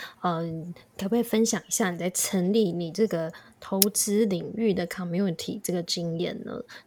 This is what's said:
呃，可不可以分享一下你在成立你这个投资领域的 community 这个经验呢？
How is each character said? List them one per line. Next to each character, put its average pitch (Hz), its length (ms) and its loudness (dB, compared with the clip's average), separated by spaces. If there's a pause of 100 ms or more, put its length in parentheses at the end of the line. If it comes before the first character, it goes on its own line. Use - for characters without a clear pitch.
(220)
呃， 170 260 0 (500)
可 - 60 -4
不 196 60 0
可 226 80 4
以 233 60 4
分 226 220 4
享 220 220 2
一 - 40 -8
下 - 180 2
你 175 80 -4
在 175 140 0
成 185 420 2
立 214 180 6
你 170 200 -2
这 220 160 2
个 165 260 0 (260)
投 - 220 -2
资 208 460 2
领 170 280 -4
域 220 180 2
的 175 140 -2
community 180 760 -2
这 - 100 -4
个 180 80 -2
经 170 380 -4
验 175 260 -2
呢？ - 160 -8 (260)